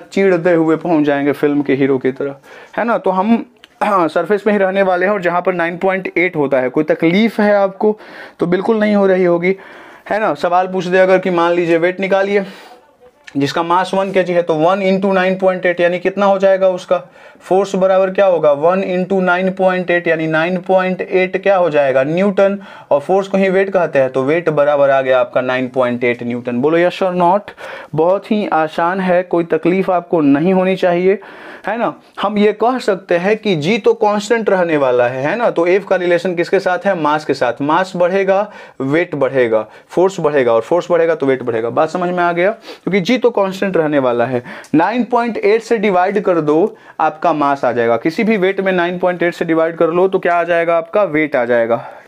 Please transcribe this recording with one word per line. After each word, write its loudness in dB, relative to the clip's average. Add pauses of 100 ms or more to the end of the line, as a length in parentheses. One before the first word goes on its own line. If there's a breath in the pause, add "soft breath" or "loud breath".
(120)
चीरते 2
हुए 2
पहुँच 0
जाएंगे 0
फिल्म 0
के -2
हीरो 2
की -2
तरह, -8 (440 loud breath)
है 0
ना? 0
तो -2
हम, 0 (360)
हाँ, 2
सरफेस -2
में 2
ही 2
रहने 0
वाले 0
हैं 0
और -4
जहाँ -2
पर 0
नाइन -4
पॉइंट -4
एट 0
होता 0
है, -2
कोई -2
तकलीफ 0
है 2
आपको? 0 (400 loud breath)
तो -2
बिल्कुल 0
नहीं 2
हो 4
रही 2
होगी, 2 (540 loud breath)
है -2
ना? 0
सवाल 0
पूछ -4
दे 2
अगर 4
कि -4
मान 2
लीजिए 2
वेट 0
निकालिए 0 (920 loud breath)
जिसका 0
मास 0
वन -2
केजी 0
है, 2
तो -2
वन 2
इंटू 0
नाइन 0
पॉइंट 0
एट 0
यानी 0
कितना -2
हो 2
जाएगा 2
उसका? -2 (380 loud breath)
फोर्स 0
बराबर 2
क्या 2
होगा? 2
वन 0
इंटू -2
नाइन 0
पॉइंट 0
एट 0
यानी 0
नाइन 0
पॉइंट 0
एट -2
क्या 2
हो 2
जाएगा? 2
न्यूटन। 0 (320 loud breath)
और 2
फोर्स -2
को -2
ही 2
वेट 0
कहते 0
हैं, 2
तो 0
वेट 0
बराबर 2
आ 2
गया 2
आपका -2
नाइन -2
पॉइंट -2
एट -2
न्यूटन। -6
बोलो 2
yes 0
or -2
not? 2 (540 loud breath)
बहुत 0
ही -2
आसान -2
है, 0
कोई -2
तकलीफ 0
आपको 0
नहीं 4
होनी 2
चाहिए, 0 (480 loud breath)
है -4
ना? -4 (220 soft breath)
हम -2
ये 4
कह 0
सकते -2
हैं 0
कि -2
जी 0
तो 2
कांस्टेंट -2
रहने 2
वाला 2
है, -4
है -4
ना? 0
तो -2
एफ 0
का 0
रिलेशन 0
किसके 0
साथ -2
है? -2
मास 0
के 0
साथ। -2 (100)
मास 0
बढ़ेगा, 0 (280 loud breath)
वेट -2
बढ़ेगा, 0 (220 loud breath)
फोर्स 0
बढ़ेगा 2
और 4
फोर्स -2
बढ़ेगा 2
तो -4
वेट 0
बढ़ेगा। -4
बात 0
समझ -4
में -2
आ 0
गया? 0
क्योंकि -6
जी 0
तो 2
कांस्टेंट -2
रहने 0
वाला 2
है। -2 (320 loud breath)
नाइन 2
पॉइंट -2
एट 2
से 0
डिवाइड 0
कर 0
दो 2 (240 loud breath)
आपका 0
मास 0
आ 2
जाएगा। 2
किसी -2
भी 2
वेट 0
में 0
नाइन -2
पॉइंट -2
एट 0
से -4
डिवाइड 0
कर 2
लो 2
तो -2
क्या 0
आ 0
जाएगा? 0
आपका 0
वेट 0
आ 0
जाएगा। 0 (200 loud breath)